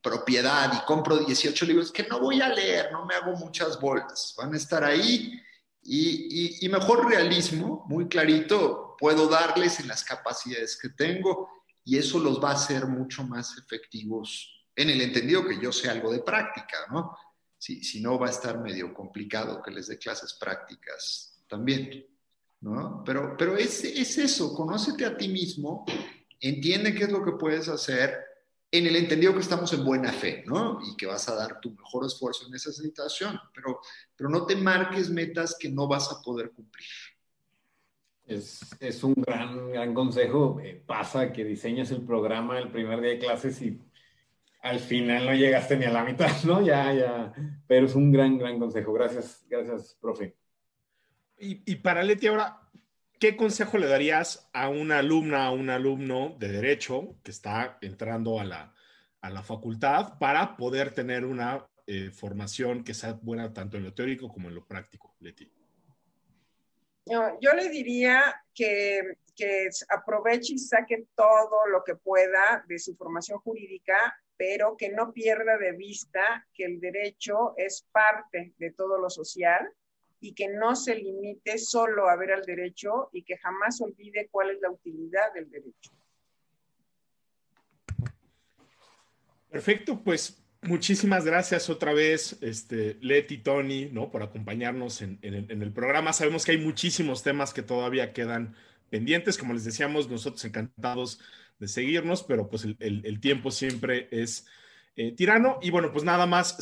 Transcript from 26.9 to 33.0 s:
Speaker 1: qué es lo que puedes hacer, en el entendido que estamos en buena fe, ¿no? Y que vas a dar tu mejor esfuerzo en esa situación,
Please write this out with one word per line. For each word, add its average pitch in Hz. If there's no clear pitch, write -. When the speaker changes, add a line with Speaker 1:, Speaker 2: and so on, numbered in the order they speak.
Speaker 1:
qué 202
es 202
lo 196
que 170
puedes 160
hacer, 135
en 170
el 165
entendido 170
que 185
estamos -
en 135
buena 131
fe, -
¿no? 202
Y -
que 98
vas 98
a 117
dar 107
tu 113
mejor 117
esfuerzo 123
en 127
esa 147
situación, 151